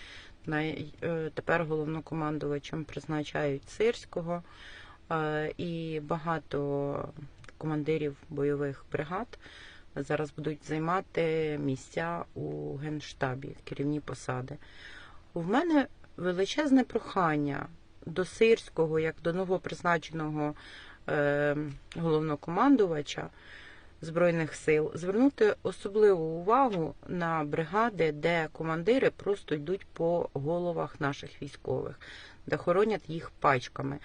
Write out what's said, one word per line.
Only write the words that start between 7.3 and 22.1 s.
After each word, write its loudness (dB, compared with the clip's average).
командирів 0
бойових -2
бригад -6
зараз -2
будуть -6
займати 0
місця -4
у -6
Генштабі, -6
керівні -2
посади. -8
В -4
мене 4
величезне 4
прохання 0
до -2
Сирського, 4
як 0
до 2
новопризначеного, -2
е, 2
головнокомандувача 2